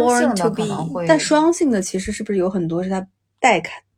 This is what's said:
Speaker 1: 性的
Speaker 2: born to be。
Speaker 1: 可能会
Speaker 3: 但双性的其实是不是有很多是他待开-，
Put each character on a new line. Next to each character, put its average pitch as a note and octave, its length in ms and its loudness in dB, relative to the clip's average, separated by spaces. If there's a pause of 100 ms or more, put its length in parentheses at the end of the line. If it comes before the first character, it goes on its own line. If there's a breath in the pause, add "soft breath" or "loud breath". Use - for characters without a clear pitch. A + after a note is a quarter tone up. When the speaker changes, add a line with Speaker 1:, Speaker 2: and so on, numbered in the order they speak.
(200)
Speaker 1:
性 B3 100 2
的 A3+ 60 0
Speaker 2:
born F#3 80 -2
to A3+ 60 2
be。 G#3+ 140 -4
Speaker 1:
可 - 40 -4
能 G3 220 -6
会 - 180 -6
Speaker 3:
但 D#4+ 120 4
双 D#4 340 2
性 D#4+ 180 0
的 G3+ 100 0
其 F#3+ 160 -6
实 F#3+ 140 -6
是 G#3+ 120 -8
不 G#3 80 -6
是 G3+ 60 -2
有 F#3 120 0
很 F#3 180 -4
多 E3+ 160 -4
是 F#3+ 60 -6
他 F#3+ 160 -4 (340)
待 A3 200 4
开-， - 220 -12 (160)